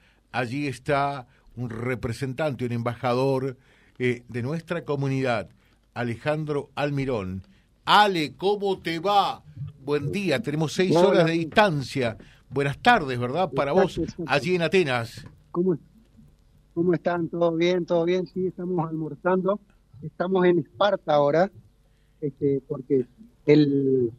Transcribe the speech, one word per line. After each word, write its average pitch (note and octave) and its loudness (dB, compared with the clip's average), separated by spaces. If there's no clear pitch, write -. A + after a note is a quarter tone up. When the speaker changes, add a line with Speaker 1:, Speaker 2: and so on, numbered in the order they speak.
Speaker 1:
Allí C3 -4
está C#3 -2
un A#2+ -8
representante, B2+ -4
un A#2 -4
embajador, B2+ -2
eh, B2 -2
de A#2+ -8
nuestra D#3+ -6
comunidad, C3 -2
Alejandro D3 -4
Almirón. B2+ -4
Ale, F3 4
¿cómo G3 -2
te E3 -6
va? F3 0
Buen C#3+ -2
día, E3 -2
tenemos D3+ -4
seis F#3 2
Speaker 2:
Hola. F3+ 6
Speaker 1:
horas F3+ 4
de E3 0
distancia. D3 0
Buenas C#3 -2
tardes, D#3+ 2
¿verdad? C#3 -2
Para C#3+ 0
Speaker 2:
Exacto, F3 2
Speaker 1:
vos, D#3+ -4
Speaker 2:
exacto. - -10
Speaker 1:
allí C#3+ 2
en E3+ 0
Atenas. C#3+ 0
Speaker 2:
¿Cómo, F3 0
cómo E3+ 2
están? E3+ -2
¿Todo E3+ 0
bien? F3 0
¿Todo E3+ 0
bien? F3+ 0
Sí, F#3 -4
estamos F3 -4
almorzando. F3 -2
Estamos F3+ 0
en F3 4
Esparta F#3+ 0
ahora, D3 4
este, C#3 -2
porque C3+ 0
el, C#3 4